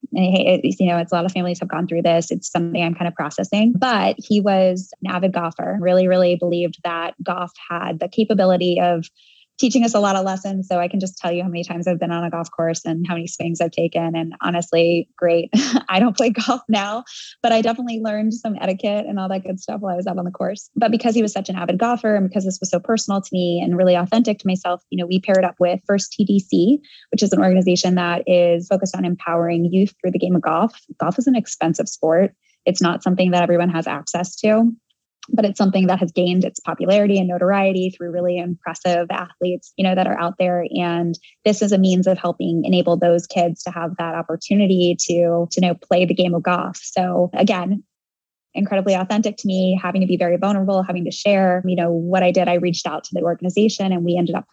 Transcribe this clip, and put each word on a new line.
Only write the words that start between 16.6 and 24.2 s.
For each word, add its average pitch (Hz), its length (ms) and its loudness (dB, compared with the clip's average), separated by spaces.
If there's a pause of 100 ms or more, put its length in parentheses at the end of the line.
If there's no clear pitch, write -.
now, 214 340 -2 (400)
but 233 80 4
I 226 100 4
definitely 233 400 -2
learned 214 320 -2
some 226 280 -6
etiquette 202 440 -2
and 202 140 -6
all 190 80 -4
that 190 160 -4
good 185 160 -6
stuff 214 220 -10
while 190 120 -4
I 175 40 -4
was 190 100 -4
out 180 100 -4
on 180 60 -4
the 180 80 -6
course. 190 460 -6
But 220 140 2
because 226 220 0
he 233 80 2
was 208 120 -2
such 190 160 -6
an 185 80 -4
avid 180 200 -8
golfer 233 380 0
and 190 140 0
because 190 160 -2
this 185 160 -4
was 196 80 -6
so 175 100 0
personal 202 400 -2
to 190 140 -10
me 175 280 0
and 175 140 0
really 185 200 4
authentic 208 440 0